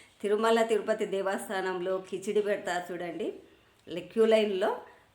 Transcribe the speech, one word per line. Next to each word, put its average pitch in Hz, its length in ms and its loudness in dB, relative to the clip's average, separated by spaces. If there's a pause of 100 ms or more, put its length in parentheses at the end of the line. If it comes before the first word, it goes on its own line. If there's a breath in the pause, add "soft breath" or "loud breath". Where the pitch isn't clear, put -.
(220 loud breath)
తిరుమల 226 400 4
తిరుపతి 214 440 0
దేవస్థానంలో 190 920 -2
కిచిడి 202 440 -2
పెడతారు 190 500 -4
చూడండి, 175 400 -6 (560 soft breath)
లె-, 170 240 -8
క్యూ 220 120 4
లైన్లో, 220 560 2 (340 loud breath)